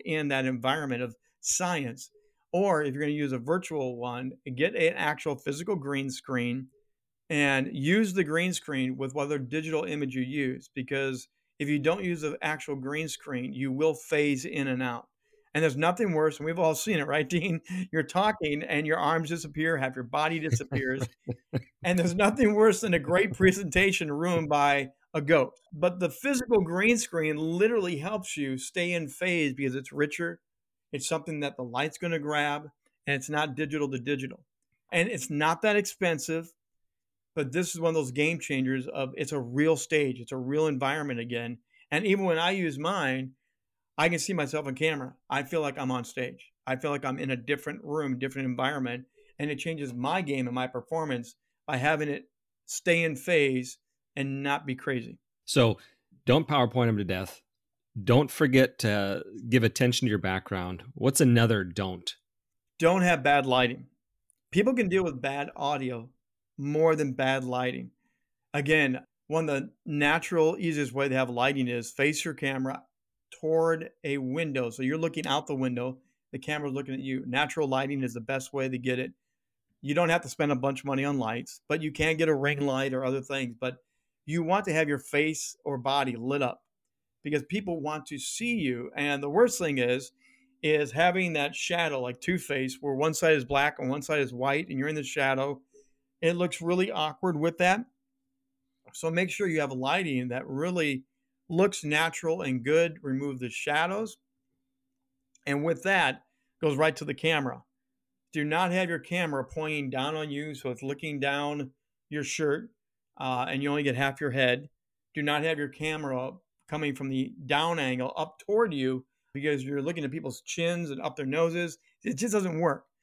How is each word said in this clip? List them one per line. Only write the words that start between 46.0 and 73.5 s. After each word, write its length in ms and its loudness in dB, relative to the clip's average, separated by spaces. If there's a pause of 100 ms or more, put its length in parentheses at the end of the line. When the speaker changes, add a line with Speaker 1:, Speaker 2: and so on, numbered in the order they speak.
Speaker 1:
stage. 480 -8 (120)
I 120 -2
feel 160 -2
like 120 -4
I'm 140 -4
in 140 -4
a 40 0
different 460 -4
room, 380 -4
different 260 -4
environment. 600 -2 (340)
And 100 -2
it 80 -6
changes 340 -6
my 280 -2
game 260 -2
and 80 -6
my 140 -2
performance 640 -4 (300)
by 120 -4
having 320 2
it 200 -6 (380)
stay 380 2
in 100 0
phase 640 2 (380)
and 260 -4
not 240 0
be 80 -2
crazy. 420 -4 (280)
Speaker 2:
So 340 6 (480)
don't 220 6
PowerPoint 380 4
them 100 4
to 80 0
death. 360 -4 (640)
Don't 300 6
forget 480 6
to 420 2 (260)
give 140 6
attention 440 2
to 40 2
your 80 2
background. 640 -4 (120)
What's 260 2
another 420 8
don't? 540 -6 (640)
Speaker 1:
Don't 220 6
have 200 4
bad 240 6
lighting. 400 4 (640)
People 240 4
can 140 2
deal 160 2
with 180 -4
bad 320 -4
audio 540 -4 (500)
more 380 4
than 160 -2
bad 320 0
lighting. 480 -4 (600)
Again, 480 2 (280)
one 200 0
of 60 0
the 160 -4 (160)
natural, 720 2
easiest 340 -2
way 160 0
to 60 2
have 160 2
lighting 380 2
is 240 -6
face 320 2
your 100 -4
camera 480 -4 (580)
toward 500 2 (120)